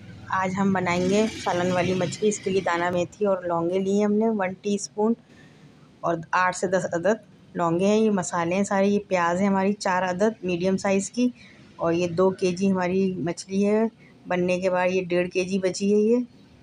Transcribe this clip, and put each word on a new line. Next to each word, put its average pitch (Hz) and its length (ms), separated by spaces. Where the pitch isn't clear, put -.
आज 190 220
हम 196 200
बनाएंगे 180 540
सालन 180 440
वाली 180 220
मछली। 185 340
इसके 202 220
लिए 190 100
दाना 175 300
मेथी 180 360
और 185 200
लौंगे 170 320
लिए 196 240
हमने 208 260
वन 185 260
टीस्पून 208 640
और 165 180
आठ 180 200
से 190 140
दस 180 160
अदद 180 360
लौंगे 175 300
हैं। 208 120
ये 220 120
मसाले 175 440
हैं 196 100
सारे। 196 240
ये 202 100
प्याज 175 420
है 202 60
हमारी 196 260
चार 185 300
अदद 185 320
मीडियम 180 320
साइज़ 196 340
की 247 220
और 170 120
ये 175 160
दो 185 220
केजी 185 380
हमारी 185 460
मछली 185 480
है 214 280
बनने 180 320
के 185 100
बाद। 180 200
ये 185 140
डेढ़ 175 240
केजी 185 300
बची 190 340
है 208 80
ये। 240 240